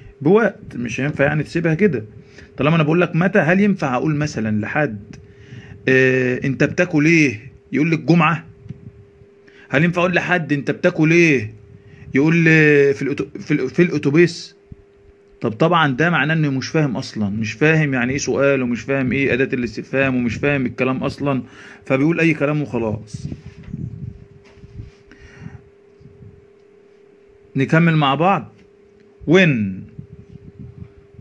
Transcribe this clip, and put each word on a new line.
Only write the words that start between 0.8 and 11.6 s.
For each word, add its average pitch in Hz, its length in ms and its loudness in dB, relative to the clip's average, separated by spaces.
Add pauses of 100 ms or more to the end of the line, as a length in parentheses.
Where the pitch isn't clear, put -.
هينفع 139 240 -2
يعني 147 180 0
تسيبها 165 320 -2
كده. 156 300 0 (520)
طالما 151 200 2
أنا 160 60 4
بقول 160 180 2
لك 160 160 0
متى، 196 220 2
هل 180 220 2
ينفع 190 360 0
أقول 151 200 0
مثلًا 110 440 -2
لحد 113 380 -2 (880)
آه، 127 560 2
"أنت 139 200 0
بتاكل 156 420 0
إيه؟" 151 340 2 (320)
يقول 151 180 0
لي: 160 60 0
"الجمعة". 156 480 2 (1200)
هل 143 160 0
ينفع 175 160 0
أقول 175 140 0
لحد: 160 380 -2
"أنت 147 180 -2
بتاكل 160 400 0
إيه؟" 151 420 2 (600)